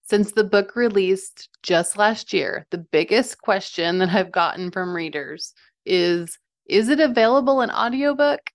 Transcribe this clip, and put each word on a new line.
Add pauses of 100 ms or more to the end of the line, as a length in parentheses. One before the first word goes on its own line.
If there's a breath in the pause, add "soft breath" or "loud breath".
Since
the
book
released (140)
just
last
year,
the
biggest
question
that
I've
gotten
from
readers (320 soft breath)
is, (260)
"Is
it
available
in
audiobook?" (140)